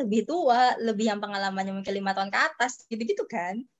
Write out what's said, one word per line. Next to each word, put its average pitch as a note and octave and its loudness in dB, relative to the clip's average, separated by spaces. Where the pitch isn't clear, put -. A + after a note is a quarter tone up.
lebih G#3+ 2
tua, B3+ 4
lebih A3+ 0
yang G#3 -4
pengalamannya G3 -4
mungkin G3 -4
lima G3 -2
tahun G3 -2
ke A3 2
atas, C4+ 0
gitu-gitu A#3 -2
kan. G3 -4